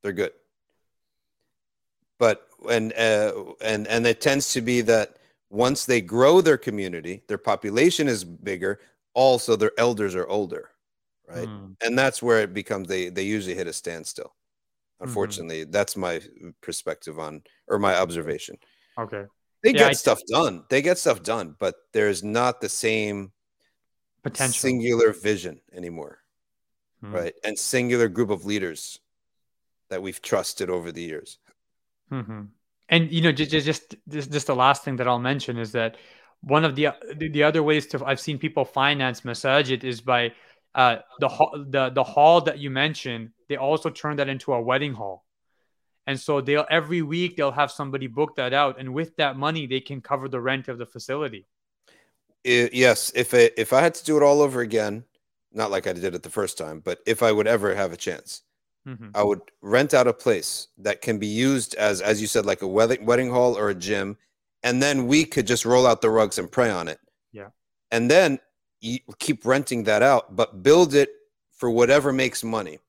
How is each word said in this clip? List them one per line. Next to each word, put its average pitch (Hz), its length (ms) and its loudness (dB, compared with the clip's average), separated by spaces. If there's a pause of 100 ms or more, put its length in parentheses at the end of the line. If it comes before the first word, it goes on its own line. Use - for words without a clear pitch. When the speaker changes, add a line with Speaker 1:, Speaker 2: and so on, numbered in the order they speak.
Speaker 1:
They're 101 100 -4
good. 87 200 -2 (1900)
But, 110 280 2 (240)
and, 110 220 0
uh, 107 400 2 (280)
and, 107 280 -4
and 117 180 0
it 117 140 2
tends 139 320 0
to 131 80 -2
be 120 220 0
that 110 340 2 (340)
once 123 360 0
they 120 140 2
grow 123 400 6
their 160 180 4
community, 95 720 -8
their 101 100 -6
population 123 720 0
is 104 160 -4
bigger, 92 560 -6 (340)
also 123 420 4
their 104 220 0
elders 107 360 0
are 90 140 -4
older, 98 420 -4 (580)
right? 113 200 -10
Speaker 2:
Hmm. 98 240 -16 (120)
Speaker 1:
And 120 140 0
that's 135 240 0
where 117 180 4
it 95 140 -4
becomes, 98 340 -6
they, 92 200 -4
they 90 160 -6
usually 101 300 -4
hit 90 120 -6
a 85 60 -10
standstill. - 540 -12
Speaker 2:
Mm-hmm. - 840 -20
Speaker 1:
Unfortunately, 92 560 -6
that's 95 320 -2
my 87 240 -4 (400)
perspective 80 580 -10
on, 76 240 -12 (260)
or 101 100 0
my 98 180 2
observation. 85 600 -4 (420)
Speaker 2:
Okay. 104 260 -10 (380)
Speaker 1:
They 226 80 4
Speaker 2:
Yeah, 233 80 2
Speaker 1:
get 139 100 6
Speaker 2:
I 139 40 2
Speaker 1:
stuff 123 360 2
done. 113 420 -2
They 131 120 2
get 180 160 0
stuff 117 240 0
done, 95 360 -6
but 92 160 -2 (180)
there's 104 300 0
not 117 380 -2
the 104 80 -6
same 104 640 -4 (880)
Speaker 2:
Potential. 131 320 -2
Speaker 1:
singular 117 580 2
vision 92 480 -4 (120)
anymore, 85 460 -14 (840)
Speaker 2:
Hmm. 104 140 -14
Speaker 1:
right? 85 200 -6 (100)
And 104 140 -6
singular 123 500 0
group 101 220 -2
of 87 160 -4
leaders 92 540 -6 (880)
that 92 100 -6
we've 95 220 -10
trusted 95 480 -2
over 85 220 -4
the 85 100 -10
years. 78 360 -12 (720)
Speaker 2:
Mm-hmm. 110 320 -10 (460)
And, 165 220 4
you 165 120 0
know, 165 100 6
ju-, 147 140 -2
ju-, 151 140 0
just, 151 340 -6 (140)
just, 143 220 -8
just 147 160 -4
the 143 80 0
last 131 300 4
thing 135 120 -6
that 120 120 -2
I'll 123 100 2
mention 131 400 -4
is 110 140 -8
that 113 240 -2 (460)
one 147 220 2
of 139 120 0
the, 147 120 2
uh, 143 40 -2 (240)
the, 156 120 -8
the 147 140 0
other 156 200 4
ways 151 260 2
to, 135 160 -6
I've 135 160 -2
seen 147 180 -6
people 151 260 -2
finance 135 580 0
masajid 131 600 0
is 123 180 -8
by, 120 320 0 (420)
uh, 123 220 4 (240)
the 139 80 2
ha-, - 280 0 (120)
the, 131 220 0
the 131 140 0
hall 160 380 6
that 143 160 -2
you 143 120 -8
mentioned, 131 600 -4 (180)
they 139 80 -4
also 151 340 -2
turn 151 260 -6
that 139 120 -2
into 135 240 -4
a 120 80 0
wedding 131 320 -2
hall. 101 320 -12 (840)
And 135 140 -4
so 143 220 -2
they'll, 147 280 0
every 160 320 0
week 170 340 -4
they'll 143 160 0
have 143 180 0
somebody 135 380 -8
book 147 280 -4
that 127 160 -2
out, 135 260 0
and 131 140 -10
with 160 240 -6
that 139 200 0
money, 147 300 -4
they 131 140 -4
can 135 220 -12
cover 135 260 -4
the 127 120 -6
rent 131 280 -4
of 123 100 -8
the 120 80 -10
facility. 127 600 -10 (1000)
Speaker 1:
I, 120 260 4
yes, 123 420 4
if 120 180 0
I, 120 240 8
if 113 160 0
I 127 80 6
had 165 140 2
to - 100 -14
do 156 140 2
it 147 40 6
all 143 200 6
over 131 180 0
again, 107 440 -2 (480)
not 110 180 -2
like 98 160 -2
I 95 80 -2
did 87 200 -6
it 87 80 -8
the 82 80 -18
first 101 280 -6
time, 78 220 -10
but 90 260 -6
if 110 160 0
I 117 100 4
would 104 140 2
ever 104 280 0
have 98 200 -4
a - 20 -16
chance, - 460 -10 (420)
Speaker 2:
Mm-hmm. 113 300 -16
Speaker 1:
I 104 80 2
would 101 200 2 (180)
rent 127 340 2
out 127 140 6
a 117 40 2
place - 540 -2 (120)
that 101 240 -4
can 107 180 -4
be 104 80 -4
used 123 480 -2
as, 104 240 0
as 104 200 0
you 107 60 -4
said, 104 180 0
like 95 180 -2
a 98 40 -6
wedding, 110 400 2
wedding 123 240 2
hall 123 260 2
or 104 120 -2
a 98 80 -2
gym, 98 420 -6 (460)
and 123 180 2
then 139 240 0
we 147 180 4
could 139 220 -2
just 117 180 0
roll 123 220 6
out 117 140 4
the 113 100 2
rugs 110 300 2
and 87 100 -8
pray 120 180 2
on 87 200 -4
it. 76 100 -10 (320)
Speaker 2:
Yeah. 101 200 -20 (420)
Speaker 1:
And 117 180 2
then 160 300 6 (400)
you 117 180 -8 (220)
keep 123 260 -4
renting 131 380 0
that 107 180 4
out, 127 320 4
but 95 300 -2
build 151 320 6
it 139 140 4 (420)
for 120 180 -2
whatever 131 420 4
makes 131 300 -2
money. 104 460 -6